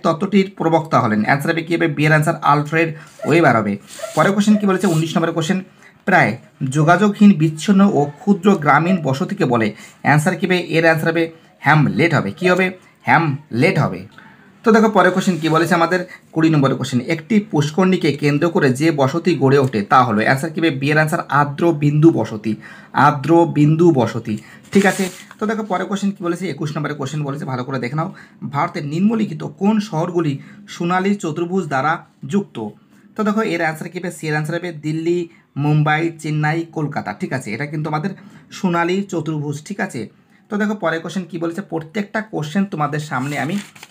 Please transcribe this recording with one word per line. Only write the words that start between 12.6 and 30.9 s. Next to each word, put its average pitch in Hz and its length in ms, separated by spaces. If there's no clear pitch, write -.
Hamlet 143 760
হবে। 95 280
তো 226 80
দেখো 220 160
পরের 185 240
question 185 260
কি 156 100
বলেছে 160 260
আমাদের, 175 300
কুড়ি 160 180
নম্বর 135 240
question, 131 260
"একটি 165 400
পুষ্করণীকে 180 720
কেন্দ্র 147 380
করে 151 220
যে 147 180
বসতি 160 440
গড়ে 135 240
ওঠে 123 240
তা 131 220
হলো।" 107 180
answer 139 280
কি 160 100
হবে? 160 100
বি 139 180
এর 151 60
অ্যান্সার 156 240
আর্দ্র 147 440
বিন্দু 147 380
বসতি, 110 460
আর্দ্র 151 540
বিন্দু 151 440
বসতি। 113 480
ঠিক 196 140
আছে, 185 220
তো 214 80
দেখো 220 160
পরের 185 240
question 196 240
কি 190 140
বলেছে, 175 260
একুশ 151 260
নম্বরের 147 200
question 151 260
বলেছে, 147 220
ভালো 123 200
করে 135 140
দেখে 120 180
নাও, 170 160
"ভারতের 160 360
নিম্নলিখিত 175 580
কোন 208 360
শহরগুলি 165 580
সোনালী 185 460